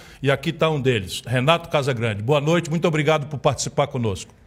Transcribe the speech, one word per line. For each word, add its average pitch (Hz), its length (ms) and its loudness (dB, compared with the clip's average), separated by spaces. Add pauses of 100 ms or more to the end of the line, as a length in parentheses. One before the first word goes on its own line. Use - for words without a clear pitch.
(220)
e 135 80 2
aqui 139 220 0
tá 160 180 2
um 147 120 0
deles, 113 440 0
Renato 139 440 2
Casagrande. 120 520 0
Boa 139 200 2
noite, 165 280 0
muito 165 160 0
obrigado 156 420 2
por 147 120 -8
participar - 480 0
conosco. 110 460 -4 (140)